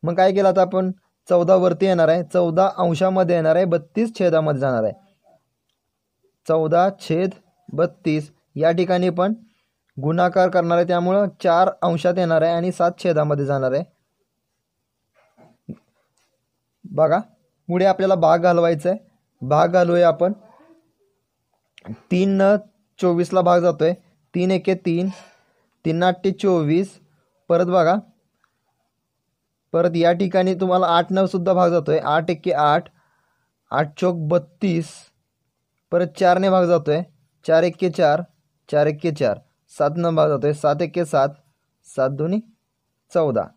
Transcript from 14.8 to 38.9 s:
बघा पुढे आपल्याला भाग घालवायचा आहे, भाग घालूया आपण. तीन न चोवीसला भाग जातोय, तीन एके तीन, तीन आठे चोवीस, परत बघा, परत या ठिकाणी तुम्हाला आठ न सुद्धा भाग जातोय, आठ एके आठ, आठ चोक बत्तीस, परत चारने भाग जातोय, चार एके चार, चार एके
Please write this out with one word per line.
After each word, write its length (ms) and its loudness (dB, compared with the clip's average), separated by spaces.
बघा 280 0
पुढे 180 0
आपल्याला 300 2
भाग 240 2
घालवायचा 500 2
आहे, 100 -4
भाग 260 2
घालूया 400 2
आपण. 260 0
तीन 300 0
न 140 4
चोवीसला 440 0
भाग 180 4
जातोय, 340 0
तीन 160 0
एके 240 0
तीन, 340 -4
तीन 180 -2
आठे 280 -2
चोवीस, 680 -2
परत 160 2
बघा, 300 2
परत 240 0
या 160 2
ठिकाणी 440 0
तुम्हाला 300 0
आठ 260 2
न 140 2
सुद्धा 280 -2
भाग 160 2
जातोय, 280 0
आठ 320 -2
एके 220 -4
आठ, 320 2
आठ 280 -4
चोक 160 0
बत्तीस, 680 -4
परत 160 0
चारने 300 2
भाग 160 2
जातोय, 360 0
चार 160 4
एके 260 -2
चार, 320 0
चार 140 2
एके 260 -2